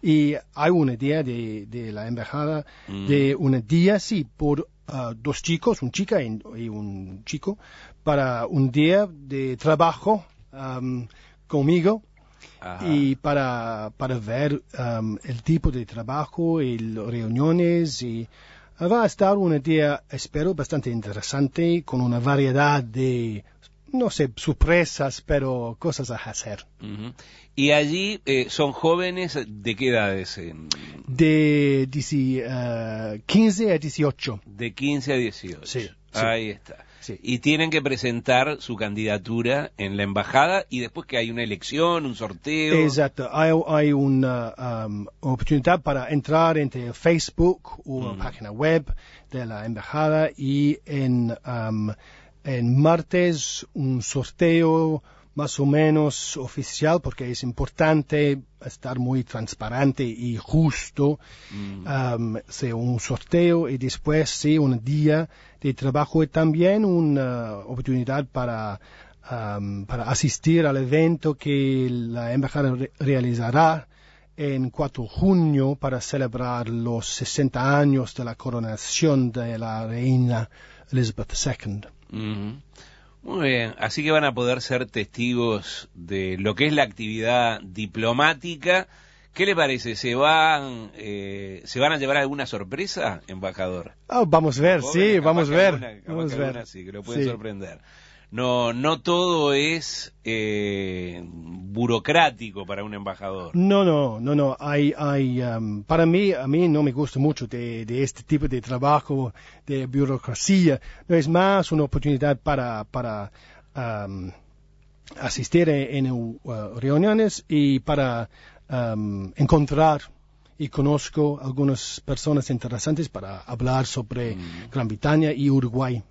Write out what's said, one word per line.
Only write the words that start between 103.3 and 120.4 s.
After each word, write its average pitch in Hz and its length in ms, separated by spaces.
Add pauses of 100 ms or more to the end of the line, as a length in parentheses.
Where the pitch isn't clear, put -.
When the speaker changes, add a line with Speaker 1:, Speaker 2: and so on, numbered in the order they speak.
Speaker 1:
No, 196 280
no, 143 360
no, 135 160
no. 139 240
Hay, 147 360
hay, 139 460
am, 113 420
para 165 220
mí, 185 280
a 131 120
mí 160 220
no 151 160
me 139 80
gusta 131 280
mucho 143 280
de, 117 400
de 123 160
este - 180
tipo 143 260
de 123 140
trabajo, 135 720 (320)
de 135 220
burocracia. 139 920 (280)
No, 175 80
es 151 120
más 185 440
una 156 120
oportunidad 143 560
para, 120 440
para, 107 480 (420)
am, 101 580 (880)
asistir 160 500
en, 139 360
en, 127 60
uh, 117 280 (400)
reuniones 190 680
y 143 320
para, 131 500 (380)
am, 107 720
encontrar 147 640 (560)